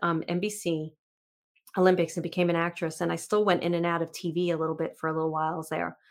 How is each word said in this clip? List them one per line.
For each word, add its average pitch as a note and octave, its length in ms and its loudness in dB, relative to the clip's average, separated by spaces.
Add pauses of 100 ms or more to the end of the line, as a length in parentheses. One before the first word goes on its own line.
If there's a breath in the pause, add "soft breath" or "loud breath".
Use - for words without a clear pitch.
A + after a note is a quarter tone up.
um, E3 240 2
N F3 120 0
B G#3 120 -2
C D#3+ 420 -4 (840)
Olympics F#3 400 4
and D#3+ 60 -2
became E3+ 280 0
an E3+ 40 2
actress, E3+ 460 -2
and E3+ 100 0
I E3+ 40 0
still G#3+ 300 2
went F3+ 180 4
in F3 100 0
and E3+ 140 0
out E3+ 160 0
of E3 80 -6
T E3+ 200 -6
V F3 200 0
a E3 60 0
little D#3+ 180 -2
bit D#3 220 -4
for D#3+ 120 -2
a D#3 40 0
little D#3+ 180 0
while D#3 400 -2
there. E3 260 -4 (140 soft breath)